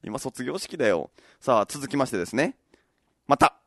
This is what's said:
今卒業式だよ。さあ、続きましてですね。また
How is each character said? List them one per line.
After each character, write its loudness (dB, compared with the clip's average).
今 -8
卒 -8
業 -4
式 -12
だ 2
よ。 0
さ 4
あ、 0
続 -8
き -6
ま 0
し -8
て -4
で -2
す -8
ね。 0
ま 4
た 4